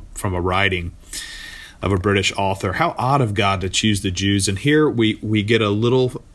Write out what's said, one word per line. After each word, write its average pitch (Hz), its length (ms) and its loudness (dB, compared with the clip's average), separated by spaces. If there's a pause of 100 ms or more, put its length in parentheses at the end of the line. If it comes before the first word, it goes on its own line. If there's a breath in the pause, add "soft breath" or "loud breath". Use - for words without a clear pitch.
(140)
from 98 200 -4
a 90 80 -2
writing 92 520 0 (880 loud breath)
of 95 100 0
a 98 60 2
British 98 400 2
author. 95 360 -2
How 160 240 0
odd 135 220 2
of 107 140 0
God 98 280 0
to 95 80 -2
choose 101 320 0
the 98 80 -2
Jews. 98 380 0
And 98 100 -2
here 147 320 2
we, 113 320 0
we 107 220 0
get 113 180 2
a 104 80 2
little 120 540 2 (120)